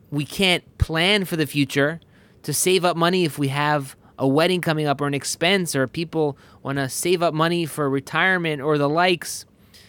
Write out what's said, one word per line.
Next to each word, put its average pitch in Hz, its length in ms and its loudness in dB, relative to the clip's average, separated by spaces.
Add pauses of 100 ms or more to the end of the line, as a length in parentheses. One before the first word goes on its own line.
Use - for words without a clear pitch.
(100)
we 147 140 -2
can't - 540 0
plan 180 460 2
for 170 100 -4
the 156 120 0
future 143 540 0 (420)
to 151 100 -6
save 180 320 2
up 175 120 2
money 175 280 2
if 147 140 -4
we 143 100 0
have 147 480 -2 (220)
a 135 80 0
wedding 170 340 2
coming 156 260 -2
up 143 140 -2
or 143 80 0
an 143 60 -2
expense, 170 600 0
or 131 140 0
people 160 500 -4 (240)
wanna 135 260 -4
save 175 360 -2
up 156 100 0
money 165 320 0
for 143 240 -4
retirement 160 720 0
or 151 160 2
the 143 100 2
likes. 175 580 0 (420)